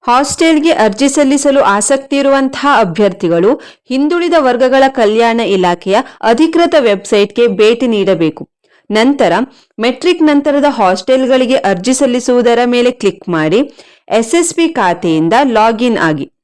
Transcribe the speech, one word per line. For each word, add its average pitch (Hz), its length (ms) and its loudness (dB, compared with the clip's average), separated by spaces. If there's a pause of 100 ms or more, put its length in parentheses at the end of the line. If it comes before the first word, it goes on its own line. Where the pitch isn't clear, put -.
ಹಾಸ್ಟೆಲ್‌ಗೆ 302 640 0
ಅರ್ಜಿ 220 380 0
ಸಲ್ಲಿಸಲು 277 520 0
ಆಸಕ್ತಿ 262 560 -2
ಇರುವಂತಹ 269 500 0 (120)
ಅಭ್ಯರ್ಥಿಗಳು 190 760 0 (340)
ಹಿಂದುಳಿದ 320 480 -2
ವರ್ಗಗಳ 262 500 2
ಕಲ್ಯಾಣ 233 520 0
ಇಲಾಖೆಯ 185 580 0 (240)
ಅಧಿಕೃತ 320 580 2
ವೆಬ್ಸೈಟ್‌ಗೆ 208 680 0
ಭೇಟಿ 226 400 2
ನೀಡಬೇಕು. 185 640 -2 (420)
ನಂತರ 226 420 2 (460)
ಮೆಟ್ರಿಕ್ 254 420 -2
ನಂತರದ 285 460 0
ಹಾಸ್ಟೆಲ್‌ಗಳಿಗೆ 254 880 0
ಅರ್ಜಿ 196 380 -2
ಸಲ್ಲಿಸುವುದರ 247 720 0
ಮೇಲೆ 247 260 0
ಕ್ಲಿಕ್ 202 380 -6
ಮಾಡಿ 160 280 0 (520)
ಎಸ್ 226 260 -2
ಎಸ್ 339 200 0
ಪಿ 330 120 0
ಖಾತೆಯಿಂದ 175 680 -2 (100)
ಲಾಗಿನ್ 226 540 0
ಆಗಿ 156 340 -2 (120)